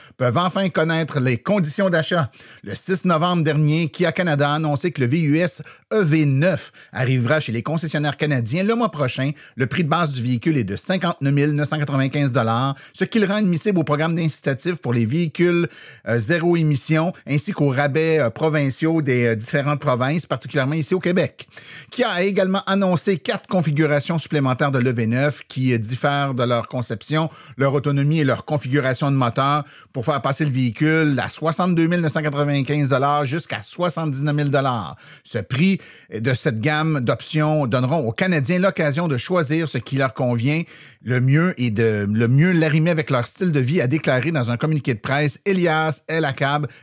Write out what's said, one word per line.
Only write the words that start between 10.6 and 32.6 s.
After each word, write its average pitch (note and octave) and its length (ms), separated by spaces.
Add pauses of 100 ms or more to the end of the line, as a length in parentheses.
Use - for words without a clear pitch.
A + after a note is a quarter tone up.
de G2 140
cinquante-neuf E3+ 560
mille C#3+ 180
neuf D3 160
cent D#3 100
quatre-vingt-quinze C#3 540
dollars, A#2+ 440 (180)
ce - 100
qui - 160
le G3+ 80
rend G#3 120
admissible F#3+ 380
au D#3+ 60
programme D3+ 320
d'incitatif D#3+ 600
pour B2+ 180
les A#2+ 100
véhicules, E3+ 640 (400)
euh, A2+ 100
zéro E3 380
émission, D#3 560 (160)
ainsi C#3+ 240
qu'aux C#3+ 200
rabais, D3 500
euh, A#2+ 80
provinciaux D#3 720
des, B2+ 240
euh, A2+ 100
différentes C#3 460
provinces, C3+ 440
particulièrement C#3 500
ici D#3+ 200
au F#3 60
Québec. F3 440 (460)
Kia A#3+ 180
a F3 120
également F#3+ 460
annoncé F#3+ 500
quatre G#3 300
configurations D3+ 680
supplémentaires C#3+ 560
de C3+ 80
l'E B2+ 140
V A#2 160
neuf C3+ 400
qui, B2+ 260
euh, A#2 60
diffèrent C#3 560
de B2 80
leur A#2+ 240
conception, C3+ 640 (260)
leur C#3 160
autonomie C#3+ 460
et D3+ 40
leur C3 220
configuration C3+ 640
de C#3 60
moteur C3+ 480 (280)
pour B2 140
faire C#3+ 160
passer C#3 240
le C#3+ 60
véhicule C#3+ 680
à F#2 100
soixante-deux E3 580
mille F3 140
neuf D#3 100
cent D#3+ 100
quatre-vingt-quinze C#3+ 680